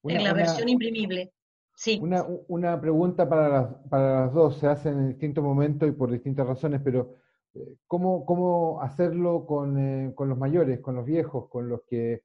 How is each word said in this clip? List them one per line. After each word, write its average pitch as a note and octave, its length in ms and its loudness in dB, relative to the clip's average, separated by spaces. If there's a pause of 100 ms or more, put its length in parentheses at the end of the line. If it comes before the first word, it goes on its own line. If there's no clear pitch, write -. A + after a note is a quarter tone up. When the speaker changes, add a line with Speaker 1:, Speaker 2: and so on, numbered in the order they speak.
Speaker 1:
Una, D3+ 140 -4
Speaker 2:
en G#3 100 2
la G3 80 2
Speaker 1:
una, E3+ 120 4
Speaker 2:
versión E3 260 0
imprimible. A3 600 -2 (460)
Sí. A3 240 -2
Speaker 1:
una, F3+ 240 0 (240)
una E3+ 320 -2
pregunta E3+ 480 2
para D#3 220 4
las, C3 240 2 (160)
para C3+ 320 4
las B2+ 100 0
dos, D3 260 4
se D3+ 80 0
hace C#3+ 220 0
en C#3 200 0
distintos D3 360 -2
momentos D3 420 2
y D3 60 2
por C3 180 -2
distintas C3+ 360 -2
razones, C#3 360 -2
pero, B2+ 340 0 (380)
eh, - 220 -16 (100)
¿cómo, F3+ 380 0
cómo F3 560 2
hacerlo E3+ 640 0
con, C#3+ 340 -2
eh, C3+ 360 -2
con C#3 160 -4
los B2 80 -2
mayores, C#3 420 0
con C3 140 -6
los B2 100 -6
viejos, D#3+ 460 -4
con A#2+ 180 -6
los A#2 180 -6
que A#2 380 -4